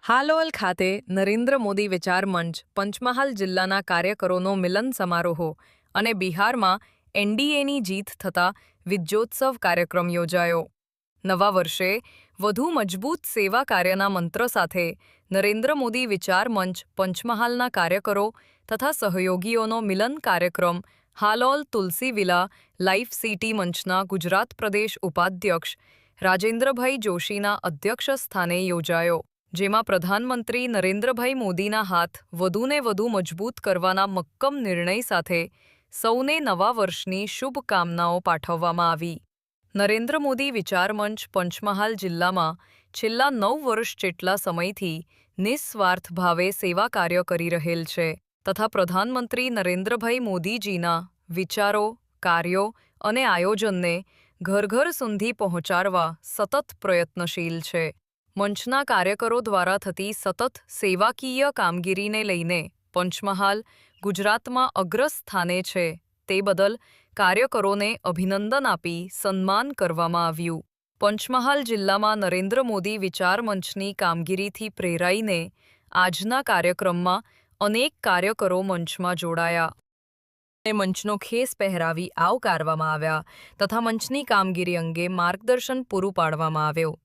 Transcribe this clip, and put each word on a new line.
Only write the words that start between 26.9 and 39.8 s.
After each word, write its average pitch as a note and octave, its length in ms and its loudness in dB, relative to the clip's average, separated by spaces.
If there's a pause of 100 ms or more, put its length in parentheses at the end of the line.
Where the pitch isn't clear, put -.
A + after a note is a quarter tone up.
જોશીના G3+ 640 -2
અધ્યક્ષ A#3 500 -2
સ્થાને F3+ 460 -2
યોજાયો, E3+ 580 0 (280)
જેમાં G3+ 360 0
પ્રધાનમંત્રી A3+ 800 0
નરેન્દ્રભાઈ A3+ 680 0
મોદીના G#3 560 0
હાથ E3+ 280 0 (200)
વધુને G#3+ 480 2
વધુ G#3 220 0
મજબૂત G3 580 -4
કરવાના F#3 400 2
મક્કમ G3+ 580 -2
નિર્ણય F#3 440 0
સાથે E3+ 320 0 (520)
સૌને B3+ 480 0
નવા G#3 380 2
વર્ષની F#3+ 560 -2
શુભકામનાઓ F3 840 0
પાઠવવામાં E3+ 720 0
આવી. E3 240 -4 (580)
નરેન્દ્ર A3 520 0